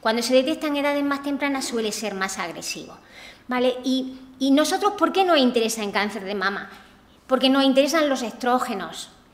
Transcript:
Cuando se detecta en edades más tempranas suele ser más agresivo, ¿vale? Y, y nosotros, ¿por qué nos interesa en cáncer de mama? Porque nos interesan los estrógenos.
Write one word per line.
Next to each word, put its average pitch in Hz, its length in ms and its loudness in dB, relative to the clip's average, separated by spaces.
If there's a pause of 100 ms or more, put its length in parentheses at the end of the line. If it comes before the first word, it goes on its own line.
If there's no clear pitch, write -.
Cuando 233 200 0
se 240 120 -2
detecta 311 340 2
en 294 80 -2
edades 285 260 0
más 285 220 -2
tempranas 277 400 -2
suele 220 300 -4
ser 208 200 -6
más 190 260 -6
agresivo, 170 580 -10 (500)
¿vale? 247 380 0
Y, 262 320 -2 (200)
y 269 140 2
nosotros, 370 460 2
¿por 330 160 2
qué 381 100 4
nos 349 140 4
interesa 233 440 2
en 202 120 -6
cáncer 208 320 -2
de 196 100 -6
mama? 190 340 -4 (560)
Porque 262 240 4
nos 269 140 4
interesan 285 460 4
los 254 120 -2
estrógenos. 233 880 -4 (240)